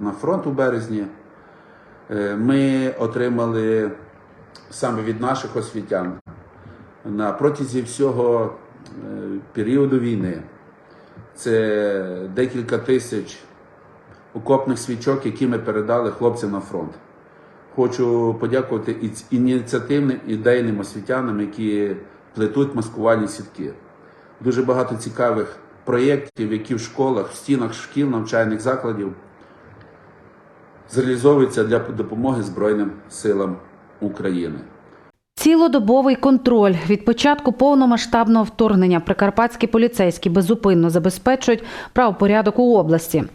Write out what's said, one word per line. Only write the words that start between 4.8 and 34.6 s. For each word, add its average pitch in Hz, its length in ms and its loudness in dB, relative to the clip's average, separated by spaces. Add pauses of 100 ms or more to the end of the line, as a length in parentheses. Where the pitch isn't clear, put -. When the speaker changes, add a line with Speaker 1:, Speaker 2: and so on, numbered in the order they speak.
Speaker 1:
від 110 180 -6
наших 127 360 -4
освітян 98 560 -6 (920)
на 104 280 -4
протязі 135 500 -2
всього, 120 640 0
е, 101 960 -12 (120)
періоду 131 460 2
війни. 92 440 -4 (920)
Це 101 1000 -2
декілька 123 440 -2
тисяч - 600 -2 (960)
окопних 131 440 0
свічок, 127 480 -4
які 117 200 -2
ми 120 120 0
передали 107 520 -2
хлопцям 113 400 -2
на 98 100 -6
фронт. 82 300 -8 (840)
Хочу 120 640 0
подякувати 117 640 -4
і 110 60 -4
ц-, - 220 -14
ініціативним, 127 960 0
ідейним 110 540 0
освітянам, 107 600 -6
які 104 500 -2 (440)
плетуть 131 400 -2
маскувальні 113 540 0
сітки. 95 440 -12 (680)
Дуже 123 220 0
багато 123 340 0
цікавих 113 600 -2 (280)
проєктів, 123 680 0
які 110 220 -4
в 110 60 -4
школах, 127 500 -2
в - 60 -18
стінах 120 380 -2
шкіл, - 340 -4
навчальних 110 520 -2
закладів 113 520 -4 (1800)
зреалізовуються 127 760 4
для 113 140 2
допомоги 113 640 -4
Збройним 98 500 -2 (160)
силам 98 480 -2 (440)
України. 87 580 -4 (760)